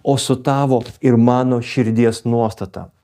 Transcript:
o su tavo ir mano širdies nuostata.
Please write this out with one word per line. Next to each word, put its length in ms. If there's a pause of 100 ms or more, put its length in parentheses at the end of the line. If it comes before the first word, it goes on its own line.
o 160
su 240
tavo 400 (200)
ir 160
mano 440
širdies 640
nuostata. 640 (140)